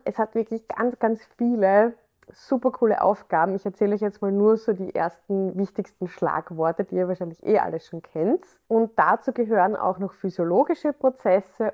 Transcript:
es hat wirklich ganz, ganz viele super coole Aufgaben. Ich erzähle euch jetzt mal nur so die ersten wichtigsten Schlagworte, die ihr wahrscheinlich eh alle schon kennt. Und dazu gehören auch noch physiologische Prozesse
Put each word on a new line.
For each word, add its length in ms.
es 140
hat 160
wirklich 320
ganz, 320
ganz 220
viele 560
super 420
coole 300
Aufgaben. 540
Ich 100
erzähle 300
euch 60
jetzt 200
mal 100
nur 240
so 160
die 240
ersten 640
wichtigsten 500
Schlagworte, 800
die 100
ihr 140
wahrscheinlich 360
eh 140
alle 220
schon 200
kennt. 440
Und 280
dazu 360
gehören 420
auch 220
noch 160
physiologische 800
Prozesse 800